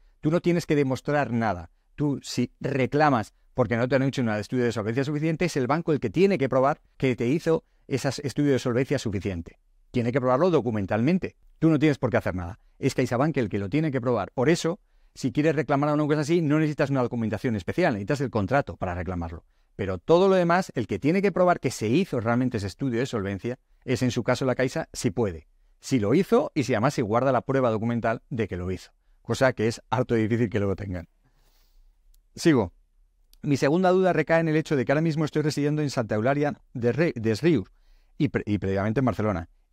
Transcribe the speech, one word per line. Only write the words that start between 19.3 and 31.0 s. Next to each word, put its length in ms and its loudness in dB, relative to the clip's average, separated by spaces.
Pero 220 -4
todo 320 4
lo 40 4
demás, 400 2
el 120 -2
que 120 -2
tiene 220 0
que 100 2
probar 300 2
que 100 -2
se 180 -4
hizo 320 0
realmente 360 0
ese 120 -4
estudio 320 -4
de 60 -2
solvencia, 520 -4
es 180 0
en 80 2
su 140 -2
caso 220 0
la 80 0
Caixa, 400 -4
si 160 -2
puede. 360 -4
Si 200 0
lo 140 2
hizo 400 2
y 80 0
si 100 -2
además 220 2
se 80 -2
guarda 280 0
la 120 2
prueba 260 0
documental 640 -2
de 180 -4
que 80 -8
lo 140 -6
hizo. 220 -8
Cosa 320 2
que 160 0
es 220 -6
harto 240 0
difícil 340 2
que 100 -2
lo 160 0
tengan. 340 -10